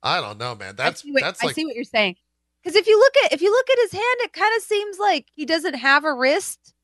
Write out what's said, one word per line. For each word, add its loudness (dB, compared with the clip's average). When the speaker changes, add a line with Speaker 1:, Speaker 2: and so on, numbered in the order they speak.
Speaker 1:
I -2
don't -10
know, -8
man. -16
Speaker 2:
I -18
Speaker 1:
That's, -4
Speaker 2:
see -16
what, 0
Speaker 1:
that's -6
Speaker 2:
I -2
Speaker 1:
like -4
Speaker 2:
see -6
what -10
you're -10
saying. -2
'Cause -4
if 2
you 6
look 6
at, 0
if -4
you 2
look 0
at 4
his 2
hand, -4
it -6
kinda 0
seems -4
like 0
he -10
doesn't -2
have 2
a 0
wrist. -2